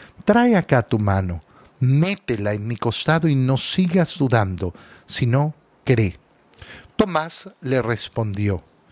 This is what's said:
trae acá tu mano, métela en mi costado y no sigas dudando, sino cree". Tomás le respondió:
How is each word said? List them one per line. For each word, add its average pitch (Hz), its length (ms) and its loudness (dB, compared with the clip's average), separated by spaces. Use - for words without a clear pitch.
trae 240 320 4
acá 135 240 2
tu 110 180 -2
mano, 95 420 0
métela 127 720 0
en 104 140 -6
mi 117 80 -6
costado 156 540 0
y 143 60 2
no 131 200 2
sigas 180 640 0
dudando, 98 560 0
sino 139 500 -2
cree". 113 340 2
Tomás 170 520 -2
le 127 200 0
respondió: 104 800 -4